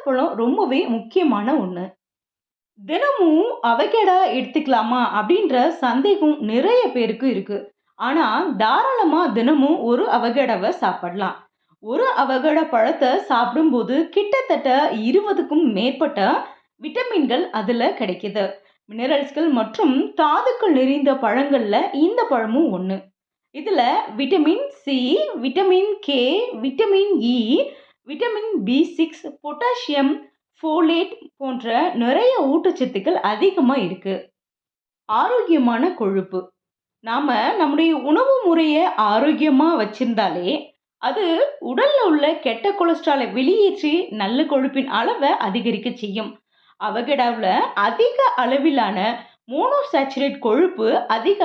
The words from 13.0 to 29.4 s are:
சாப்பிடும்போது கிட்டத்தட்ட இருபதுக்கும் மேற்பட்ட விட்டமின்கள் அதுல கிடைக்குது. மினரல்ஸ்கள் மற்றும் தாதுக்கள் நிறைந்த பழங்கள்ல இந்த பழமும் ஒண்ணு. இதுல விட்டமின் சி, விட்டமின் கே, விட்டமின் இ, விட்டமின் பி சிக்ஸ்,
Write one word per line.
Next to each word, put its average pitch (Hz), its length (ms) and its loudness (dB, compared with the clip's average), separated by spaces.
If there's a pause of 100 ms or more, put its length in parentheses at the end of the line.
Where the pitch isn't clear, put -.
சாப்பிடும்போது 247 760 0 (120)
கிட்டத்தட்ட 415 640 0 (300)
இருபதுக்கும் 339 720 2
மேற்பட்ட 226 480 -2 (600)
விட்டமின்கள் 320 680 -2
அதுல 233 400 -2
கிடைக்குது. 202 520 -4 (460)
மினரல்ஸ்கள் 277 640 -2
மற்றும் 254 440 0 (200)
தாதுக்கள் 392 600 2
நிறைந்த 269 380 2
பழங்கள்ல 233 600 0 (180)
இந்த 349 300 2
பழமும் 247 480 0
ஒண்ணு. 185 240 -4 (580)
இதுல 320 260 -2 (360)
விட்டமின் 311 460 0 (140)
சி, 277 220 -4 (380)
விட்டமின் 370 540 2 (100)
கே, 277 200 -2 (400)
விட்டமின் 392 520 2 (160)
இ, 247 120 2 (680)
விட்டமின் 427 440 -6 (100)
பி 240 160 0 (140)
சிக்ஸ், - 340 -4 (140)